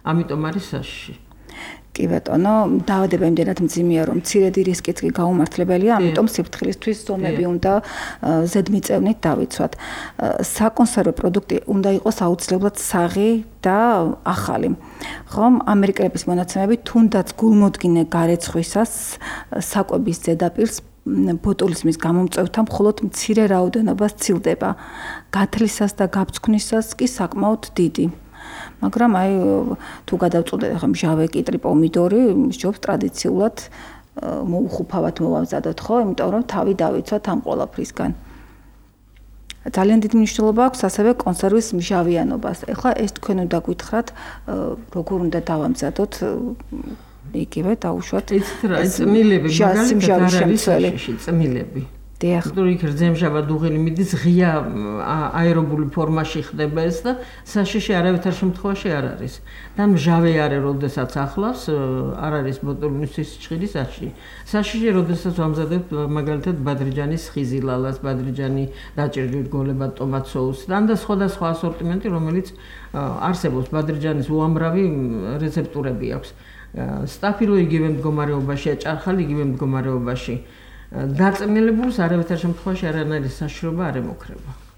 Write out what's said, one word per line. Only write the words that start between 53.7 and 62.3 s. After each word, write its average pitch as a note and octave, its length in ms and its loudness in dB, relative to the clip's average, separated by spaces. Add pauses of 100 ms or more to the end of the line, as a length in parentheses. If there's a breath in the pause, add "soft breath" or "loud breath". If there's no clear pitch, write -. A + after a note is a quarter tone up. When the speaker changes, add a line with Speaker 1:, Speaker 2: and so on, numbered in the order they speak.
Speaker 1:
მიდის, E3 340 2
ღია, F3 380 4 (500)
ა, C#3 160 -2 (160)
აერობული D#3 560 2
ფორმაში D#3 540 -2
ხდება D3+ 380 -4
ეს E3+ 200 0
და - 120 -4 (280 loud breath)
საშიში G#3 520 -2
არავითარ F3+ 420 2
შემთხვევაში G3 540 -2
არ C#3+ 200 -2
არის. - 260 -8 (360 loud breath)
და G3+ 140 -2
მჟავე E3+ 500 6
არე, D3 240 2
როდესაც C#3 540 -2
ახლავს, G3 520 -4
ა, D3+ 140 0 (380)
არ D3+ 180 -4